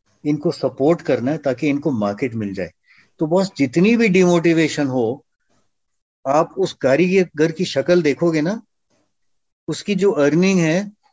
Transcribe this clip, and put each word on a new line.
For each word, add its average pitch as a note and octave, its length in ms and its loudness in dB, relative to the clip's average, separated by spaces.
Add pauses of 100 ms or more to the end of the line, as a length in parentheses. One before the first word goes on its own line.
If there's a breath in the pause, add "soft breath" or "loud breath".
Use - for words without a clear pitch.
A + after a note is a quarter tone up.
(260)
इनको D3+ 240 0
सपोर्ट C#3 520 -2
करना B2+ 280 -2
है D#3 80 -4
ताकि C#3 300 -4
इनको C#3+ 220 -2
मार्केट A2 440 -4
मिल G#2 200 -6
जाए, F#2 160 -8 (480 soft breath)
तो E3 80 -2
बॉस F#3+ 300 0
जितनी E3+ 400 2
भी A3+ 120 2
डिमोटिवेशन E3+ 760 2
हो, B2+ 380 -2 (1000)
आप D3+ 320 0
उस F#3 140 -2
कारीगर E3+ 800 0
की F3+ 120 -6
शक्ल E3+ 380 0
देखोगे D#3 380 0
ना, G3 220 -4 (1040)
उसकी F3+ 260 -6
जो F#3+ 180 2
अर्निंग E3+ 480 2
है F3+ 320 -2 (200)